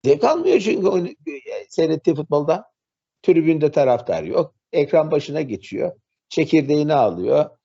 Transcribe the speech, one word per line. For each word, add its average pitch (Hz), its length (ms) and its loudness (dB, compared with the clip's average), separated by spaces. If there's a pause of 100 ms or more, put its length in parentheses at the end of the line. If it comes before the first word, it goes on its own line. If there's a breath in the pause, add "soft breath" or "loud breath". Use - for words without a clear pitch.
Zevk 147 180 4
almıyor 302 360 2
çünkü 190 280 -2
oyun, 180 280 -2 (540)
seyrettiği 160 460 -2
futbolda. 151 500 -2 (580)
Tribünde 156 480 2
taraftar 120 520 0
yok. 156 300 -4 (200)
Ekran 156 380 2
başına 147 300 -2
geçiyor. 107 500 -6 (380)
Çekirdeğini 151 640 0
alıyor. 117 560 0 (160)